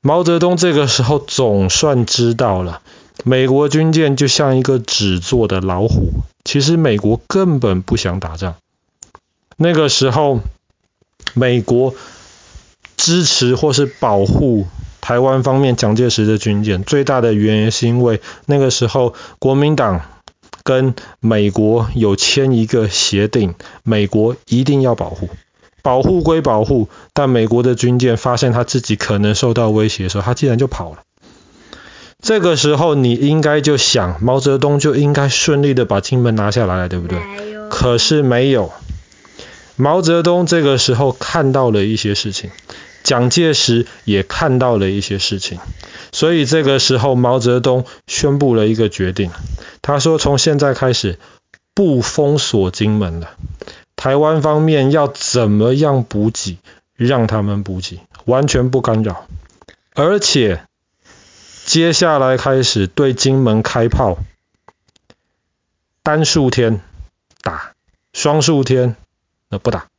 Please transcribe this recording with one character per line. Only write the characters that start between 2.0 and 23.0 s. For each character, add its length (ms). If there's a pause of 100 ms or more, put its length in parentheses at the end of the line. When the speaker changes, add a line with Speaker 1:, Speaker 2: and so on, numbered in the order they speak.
Speaker 1:
知 300
道 260
了， 220 (400)
美 240
国 200
军 240
舰 240
就 120
像 300
一 40
个 160
纸 420
做 280
的 120
老 280
虎， 240 (320)
其 180
实 160
美 220
国 280
根 320
本 220
不 160
想 220
打 180
仗。 160 (1040)
那 160
个 160
时 220
候， 280 (920)
美 300
国 320 (1000)
支 300
持 300
或 180
是 140
保 360
护 440 (340)
台 180
湾 240
方 160
面 160
蒋 220
介 120
石 160
的 120
军 260
舰， 200
最 200
大 160
的 140
原 300
因 80
是 160
因 160
为 180 (240)
那 120
个 120
时 180
候 280 (220)
国 180
民 200
党 240 (640)
跟 300 (260)
美 320
国 420
有 220
签 380
一 120
个 220
协 400